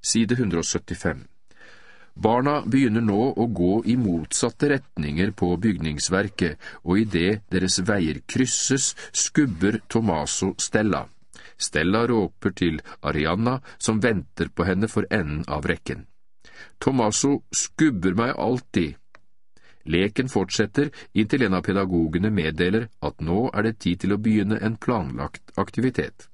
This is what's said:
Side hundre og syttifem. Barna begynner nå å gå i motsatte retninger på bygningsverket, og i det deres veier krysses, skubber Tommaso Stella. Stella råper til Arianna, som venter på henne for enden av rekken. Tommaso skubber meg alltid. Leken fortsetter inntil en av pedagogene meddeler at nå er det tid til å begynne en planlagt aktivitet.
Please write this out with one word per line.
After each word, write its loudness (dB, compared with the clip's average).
Side 2
hundre 0
og -4
syttifem. -4
Barna 2
begynner 2
nå 2
å 2
gå 2
i 2
motsatte 0
retninger -2
på 0
bygningsverket, 0
og 2
i 2
det 0
deres 0
veier 0
krysses, 0
skubber 0
Tommaso 0
Stella. 0
Stella 0
råper 0
til 0
Arianna, 0
som 0
venter -2
på -2
henne 0
for -2
enden -2
av -4
rekken. -4
Tommaso 2
skubber 0
meg 0
alltid. -2
Leken 0
fortsetter 0
inntil 2
en 2
av -2
pedagogene 0
meddeler 0
at -6
nå 0
er 0
det -2
tid -2
til 2
å 0
begynne 2
en -2
planlagt -4
aktivitet. -2